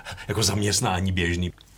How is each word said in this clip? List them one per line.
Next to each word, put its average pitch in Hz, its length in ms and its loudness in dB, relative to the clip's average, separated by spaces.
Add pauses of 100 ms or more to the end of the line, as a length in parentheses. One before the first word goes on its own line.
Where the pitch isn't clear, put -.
(280)
jako 107 160 0
zaměstnání 98 680 2
běžný. 87 420 0 (240)